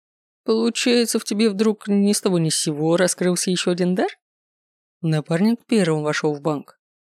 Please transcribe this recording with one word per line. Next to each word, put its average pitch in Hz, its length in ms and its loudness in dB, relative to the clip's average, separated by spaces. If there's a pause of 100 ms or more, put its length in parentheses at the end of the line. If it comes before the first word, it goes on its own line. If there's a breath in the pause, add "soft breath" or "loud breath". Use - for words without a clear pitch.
(440)
Получается, 233 760 0
в 220 60 -6
тебе 220 260 0
вдруг 208 380 -2
ни 202 240 2
с 208 80 -2
того 185 200 0
ни 160 100 0
с - 80 -2
сего 160 400 0
раскрылся 180 540 0
ещё 180 200 -2
один 180 240 0
дар? 302 140 -2 (920)
Напарник 165 640 0
первым 160 380 2
вошёл 151 300 -2
в 143 80 -10
банк. 147 360 -6 (320)